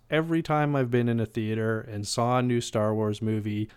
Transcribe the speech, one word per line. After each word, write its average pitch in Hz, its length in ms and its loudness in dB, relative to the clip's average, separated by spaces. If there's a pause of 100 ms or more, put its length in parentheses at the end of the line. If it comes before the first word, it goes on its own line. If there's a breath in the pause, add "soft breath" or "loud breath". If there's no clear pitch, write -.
(100)
every 165 320 0
time 147 320 0
I've 127 160 2
been 120 180 2
in 117 120 2
a 110 60 0
theater 110 540 -2
and 104 260 -8
saw 123 320 0
a 127 40 2
new 120 180 2
Star 107 340 0
Wars 107 280 0
movie, 107 540 -2